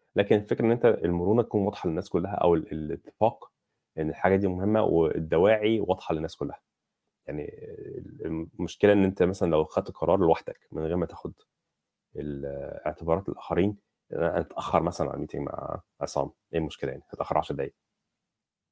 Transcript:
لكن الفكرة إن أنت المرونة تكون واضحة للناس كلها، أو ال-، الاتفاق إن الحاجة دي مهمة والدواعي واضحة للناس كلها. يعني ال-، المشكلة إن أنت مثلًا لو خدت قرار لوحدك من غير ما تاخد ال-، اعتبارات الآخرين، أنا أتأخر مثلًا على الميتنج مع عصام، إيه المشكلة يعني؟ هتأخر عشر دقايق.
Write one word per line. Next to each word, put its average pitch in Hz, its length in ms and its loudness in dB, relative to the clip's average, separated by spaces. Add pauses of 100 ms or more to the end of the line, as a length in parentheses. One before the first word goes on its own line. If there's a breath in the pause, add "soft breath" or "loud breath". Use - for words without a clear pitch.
(160)
لكن 104 200 4
الفكرة 104 300 0
إن 113 60 6
أنت 120 140 2
المرونة 92 580 4
تكون 107 180 0
واضحة 98 280 -2
للناس 82 200 -4
كلها، 92 260 0
أو 85 200 4
ال-، 78 160 -2
الاتفاق 80 800 -4 (460)
إن 78 120 -2
الحاجة 95 260 2
دي 98 120 2
مهمة 98 360 0
والدواعي 87 960 2
واضحة 90 360 -2
للناس 80 200 -6
كلها. - 240 -8 (680)
يعني 73 160 -8 (540)
ال-، 82 500 -8 (120)
المشكلة 101 340 4
إن 101 100 6
أنت 95 200 2
مثلًا 90 280 0
لو 78 140 4
خدت - 260 -4
قرار 85 280 2
لوحدك - 520 0
من 80 120 -6
غير 80 120 -2
ما 87 100 0
تاخد - 280 -12 (840)
ال-، 71 680 -8
اعتبارات 82 440 -4
الآخرين، 98 480 0 (360)
أنا 85 260 0
أتأخر - 440 0
مثلًا 82 240 -2
على 67 80 -8
الميتنج 73 260 -8
مع - 400 -8 (200)
عصام، 71 300 -4 (220)
إيه 82 60 0
المشكلة 71 320 -6
يعني؟ 67 180 -14
هتأخر - 280 -4
عشر 76 180 -4
دقايق. 69 180 -6 (1000)